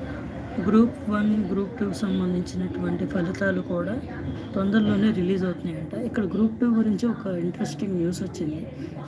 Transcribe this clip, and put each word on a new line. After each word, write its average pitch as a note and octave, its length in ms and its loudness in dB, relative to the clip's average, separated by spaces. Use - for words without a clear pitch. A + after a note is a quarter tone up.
గ్రూప్ A3 420 4
వన్, G#3 400 2
గ్రూప్ F#3+ 300 -2
టూకి G3 160 -2
సంబంధించినటువంటి F3+ 1080 -2
ఫలితాలు F#3 560 0
కూడా F3+ 400 -2
తొందరలోనే G#3 560 4
రిలీజ్ F#3 340 2
అవుతున్నాయంట. E3 480 -4
ఇక్కడ A3 320 -2
గ్రూప్ G#3 340 2
టూ A#3+ 160 4
గురించి G#3+ 320 4
ఒక G#3+ 200 -2
ఇంట్రెస్టింగ్ F#3 680 -2
న్యూస్ F3 280 0
వచ్చింది. D#3+ 440 -4